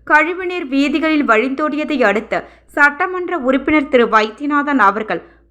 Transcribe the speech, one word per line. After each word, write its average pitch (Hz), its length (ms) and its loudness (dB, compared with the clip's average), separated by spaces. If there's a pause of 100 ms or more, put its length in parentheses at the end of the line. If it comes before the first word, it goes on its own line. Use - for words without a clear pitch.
கழிவுநீர் 349 600 0
வீதிகளில் 285 580 0
வழிந்தோடியதை 269 760 0
அடுத்து, 208 380 0 (340)
சட்டமன்ற 349 680 0
உறுப்பினர் 277 520 0
திரு 240 160 4
வைத்தியநாதன் 277 760 0
அவர்கள் 202 380 0 (300)